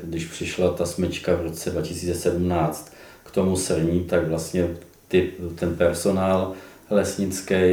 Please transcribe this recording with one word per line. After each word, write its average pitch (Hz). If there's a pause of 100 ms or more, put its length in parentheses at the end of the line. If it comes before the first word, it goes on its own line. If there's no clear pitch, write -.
když 82
přišla -
ta 85
smečka -
v 85
roce -
dva 85
tisíce 87
sedmnáct 87 (340)
k -
tomu 95
srní, 85
tak 85
vlastně 82 (400)
ty, 90 (260)
ten 85
personál 95 (380)
lesnický 95 (180)